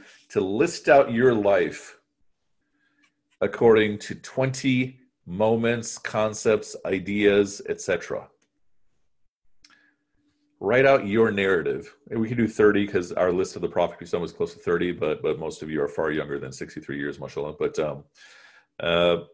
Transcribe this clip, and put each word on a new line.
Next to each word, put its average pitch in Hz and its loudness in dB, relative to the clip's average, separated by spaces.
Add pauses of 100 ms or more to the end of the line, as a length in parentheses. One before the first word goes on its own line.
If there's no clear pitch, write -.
(300)
to 107 -2
list 110 0
out 139 6
your 120 4
life 101 0 (1400)
according 107 4
to - -10
twenty 131 -2 (260)
moments, 113 0
concepts, 107 -2 (100)
ideas, 101 2
et - -6
cetera, - -6 (2250)
write 120 4
out 135 6
your 107 4
narrative. 92 0 (160)
And 113 -4
we 110 -4
can 120 -4
do 113 2
thirty 101 4
'cause 90 -4
our 90 2
list 95 -2
of 85 -10
the 85 -2
Prophet 87 -2
Muhammad 87 -6
was 82 -8
close - -6
to - -20
thirty, 87 0
but, 76 -4
but 76 -2
most 78 -10
of 78 -10
you 76 -4
are 71 -2
far 80 -4
younger 73 -6
than 65 -12
sixty-three - -12
years, 71 -8
mashallah. 71 -10
But, 73 -4
um, 73 -6 (760)
uh, 85 2 (160)